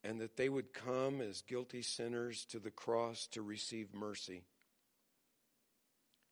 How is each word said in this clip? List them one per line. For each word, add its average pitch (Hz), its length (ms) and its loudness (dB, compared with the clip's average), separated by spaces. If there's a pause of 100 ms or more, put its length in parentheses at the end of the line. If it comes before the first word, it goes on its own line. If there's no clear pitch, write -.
and 110 160 -2
that 113 160 -4
they 131 120 6
would 135 240 2
come 131 480 2
as 101 220 -2
guilty 123 400 -2
sinners 120 640 0
to 117 120 -6
the 104 120 -4
cross 117 580 2
to 113 140 -6
receive 104 520 -4
mercy. 98 500 -4 (1900)